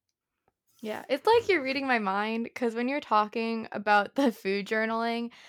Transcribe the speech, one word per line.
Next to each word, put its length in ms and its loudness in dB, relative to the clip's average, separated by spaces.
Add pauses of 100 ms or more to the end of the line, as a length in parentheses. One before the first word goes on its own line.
(840)
Yeah, 260 -8
it's 180 -2
like 220 4
you're 140 4
reading 240 -2
my 120 2
mind, 560 -2
'cause 200 -2
when 140 -2
you're 120 -2
talking 720 0
about 420 2
the 180 2
food 340 -4
journaling, 640 -2 (180)